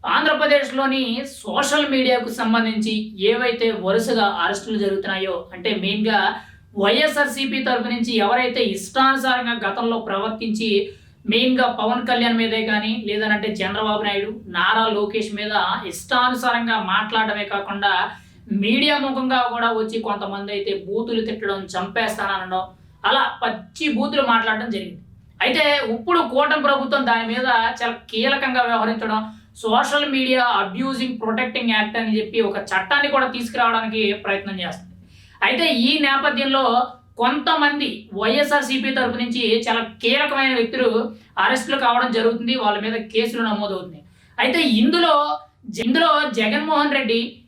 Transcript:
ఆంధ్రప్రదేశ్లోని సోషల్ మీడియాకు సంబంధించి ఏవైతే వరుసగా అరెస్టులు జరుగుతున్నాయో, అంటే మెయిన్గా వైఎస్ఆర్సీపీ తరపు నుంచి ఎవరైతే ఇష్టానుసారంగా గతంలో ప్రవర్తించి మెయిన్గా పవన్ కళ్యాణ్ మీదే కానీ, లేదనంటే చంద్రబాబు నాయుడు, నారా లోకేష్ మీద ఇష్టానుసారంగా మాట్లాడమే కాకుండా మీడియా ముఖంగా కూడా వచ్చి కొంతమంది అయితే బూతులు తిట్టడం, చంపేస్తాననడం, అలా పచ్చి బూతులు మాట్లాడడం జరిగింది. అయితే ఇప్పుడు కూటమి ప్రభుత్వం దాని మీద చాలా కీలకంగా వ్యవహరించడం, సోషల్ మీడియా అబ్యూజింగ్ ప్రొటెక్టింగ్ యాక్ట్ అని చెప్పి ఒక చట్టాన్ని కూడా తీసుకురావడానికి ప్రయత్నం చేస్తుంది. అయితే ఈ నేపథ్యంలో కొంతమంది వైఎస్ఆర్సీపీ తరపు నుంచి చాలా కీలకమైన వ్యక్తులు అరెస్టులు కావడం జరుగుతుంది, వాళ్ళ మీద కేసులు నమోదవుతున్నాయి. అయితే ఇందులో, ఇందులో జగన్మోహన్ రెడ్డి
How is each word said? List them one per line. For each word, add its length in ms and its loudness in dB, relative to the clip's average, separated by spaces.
ఆంధ్రప్రదేశ్లోని 960 2
సోషల్ 540 0
మీడియాకు 440 2
సంబంధించి 560 0
ఏవైతే 360 0
వరుసగా 420 2
అరెస్టులు 400 -2
జరుగుతున్నాయో, 520 -2
అంటే 160 -4
మెయిన్గా 380 0
వైఎస్ఆర్సీపీ 840 2
తరపు 280 0
నుంచి 200 -2
ఎవరైతే 360 2
ఇష్టానుసారంగా 800 0
గతంలో 320 -2
ప్రవర్తించి 600 -2
మెయిన్గా 340 4
పవన్ 300 0
కళ్యాణ్ 300 2
మీదే 220 0
కానీ, 220 0
లేదనంటే 500 0
చంద్రబాబు 480 -2
నాయుడు, 240 -2
నారా 300 2
లోకేష్ 320 -2
మీద 120 -4
ఇష్టానుసారంగా 880 0
మాట్లాడమే 600 0
కాకుండా 400 0
మీడియా 420 2
ముఖంగా 360 0
కూడా 160 0
వచ్చి 180 -4
కొంతమంది 520 -6
అయితే 220 -4
బూతులు 420 -2
తిట్టడం, 320 -4
చంపేస్తాననడం, 920 -4
అలా 200 2
పచ్చి 420 -6
బూతులు 380 0
మాట్లాడడం 420 0
జరిగింది. 240 -10
అయితే 180 2
ఇప్పుడు 260 0
కూటమి 320 2
ప్రభుత్వం 440 2
దాని 220 2
మీద 160 -2
చాలా 160 -4
కీలకంగా 560 0
వ్యవహరించడం, 560 0
సోషల్ 500 2
మీడియా 300 2
అబ్యూజింగ్ 600 -4
ప్రొటెక్టింగ్ 540 -2
యాక్ట్ 240 0
అని 180 0
చెప్పి 300 0
ఒక 100 -2
చట్టాన్ని 440 2
కూడా 120 4
తీసుకురావడానికి 680 0
ప్రయత్నం 360 -4
చేస్తుంది. 320 -10
అయితే 180 2
ఈ 20 4
నేపథ్యంలో 580 2
కొంతమంది 680 0
వైఎస్ఆర్సీపీ 800 0
తరపు 240 -2
నుంచి 200 -2
చాలా 160 0
కీలకమైన 560 2
వ్యక్తులు 280 2
అరెస్టులు 380 0
కావడం 240 4
జరుగుతుంది, 460 0
వాళ్ళ 220 2
మీద 100 -2
కేసులు 340 0
నమోదవుతున్నాయి. 560 -6
అయితే 240 2
ఇందులో, 320 4
ఇందులో 240 4
జగన్మోహన్ 580 2
రెడ్డి 220 0